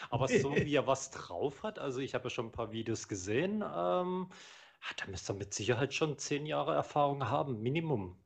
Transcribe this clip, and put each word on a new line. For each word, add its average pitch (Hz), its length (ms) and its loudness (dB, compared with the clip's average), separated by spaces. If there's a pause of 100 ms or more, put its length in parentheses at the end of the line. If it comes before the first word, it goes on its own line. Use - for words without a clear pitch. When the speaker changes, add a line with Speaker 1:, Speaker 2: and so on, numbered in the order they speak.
(100)
Speaker 1:
Aber 123 180 2
so 143 260 4
Speaker 2:
<laughs> - 20 4
Speaker 1:
wie 151 180 4
er 127 120 6
was 135 240 2
drauf 92 520 -4
hat, 214 160 -4
also 135 220 -2
ich 127 140 -2
habe 117 100 0
ja 123 60 -2
schon 117 160 -2
ein 113 60 -10
paar 113 200 -4
Videos 110 360 -2
gesehen, 113 480 0
ähm, 180 760 0
ah, - 640 -14
da - 120 -6
müsste 98 240 -4
er 101 40 0
mit 98 180 -6
Sicherheit 120 400 2
schon 151 240 0
zehn 147 280 -2
Jahre 147 280 0
Erfahrung 143 540 2
haben, 139 340 0
Minimum, 127 640 0